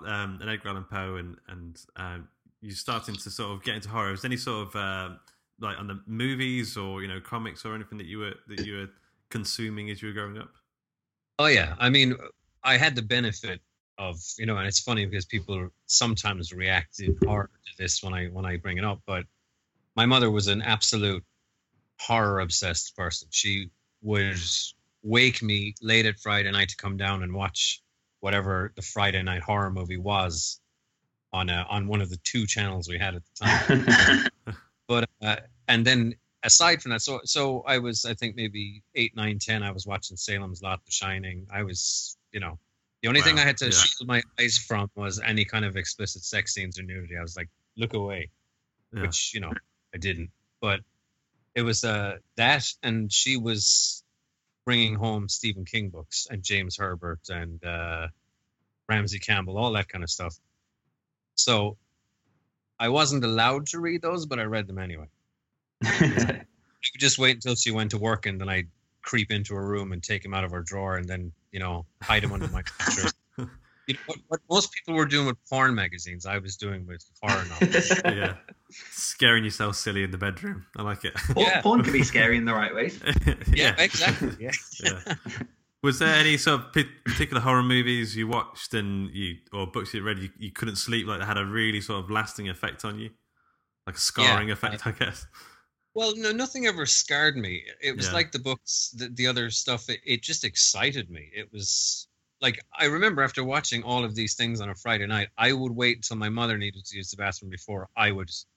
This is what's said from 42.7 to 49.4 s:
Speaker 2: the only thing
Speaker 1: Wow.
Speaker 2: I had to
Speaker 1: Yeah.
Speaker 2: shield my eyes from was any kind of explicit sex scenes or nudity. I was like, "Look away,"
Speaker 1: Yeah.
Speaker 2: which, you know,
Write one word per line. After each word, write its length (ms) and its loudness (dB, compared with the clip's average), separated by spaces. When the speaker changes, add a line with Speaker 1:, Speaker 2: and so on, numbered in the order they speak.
Speaker 2:
the 60 -2
only 140 6
thing 160 4
Speaker 1:
Wow. 60 6
Speaker 2:
I 20 4
had 120 2
to 80 -4
Speaker 1:
Yeah. 60 0
Speaker 2:
shield 360 4
my 140 2
eyes 180 4
from 380 -2
was 240 -4
any 260 0
kind 200 -2
of 100 -2
explicit 480 -6
sex 300 -2
scenes 260 -6
or 40 -10
nudity. 340 -10
I 40 -6
was 140 -10
like, 140 -10
"Look 180 -4
away," 360 -6
Speaker 1:
Yeah. 80 -6
Speaker 2:
which, 320 -2
you 60 -8
know, 140 -8